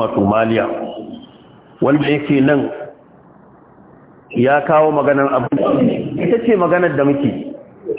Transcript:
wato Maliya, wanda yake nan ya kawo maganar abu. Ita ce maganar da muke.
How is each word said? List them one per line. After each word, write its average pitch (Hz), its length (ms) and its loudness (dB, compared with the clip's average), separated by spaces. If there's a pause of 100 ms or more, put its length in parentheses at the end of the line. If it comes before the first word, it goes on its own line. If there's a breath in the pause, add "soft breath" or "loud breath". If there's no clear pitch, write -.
wato 110 240 -2
Maliya, 110 400 2 (1120)
wanda 143 300 2
yake 147 320 0
nan 135 280 2 (1600)
ya 135 360 2
kawo 156 240 4
maganar 139 420 2
abu. 123 140 0 (720)
Ita 226 260 0
ce 226 140 -2
maganar 175 380 0
da 139 80 2
muke. 143 420 -2 (520)